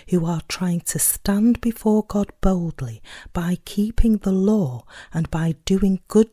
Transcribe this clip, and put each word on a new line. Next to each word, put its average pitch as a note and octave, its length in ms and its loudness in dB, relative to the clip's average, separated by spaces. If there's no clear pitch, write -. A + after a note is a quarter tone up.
who F3 160 2
are E3 220 -2
trying F3 340 -4
to - 180 -6
stand G#3+ 600 0
before G#3+ 420 0
God G3+ 280 -4
boldly D#3+ 600 -2
by F3 320 -2
keeping A3 540 2
the G3 140 -2
law F#3+ 540 0
and E3 180 -2
by E3 240 -2
doing F#3+ 420 0
good G#3+ 260 4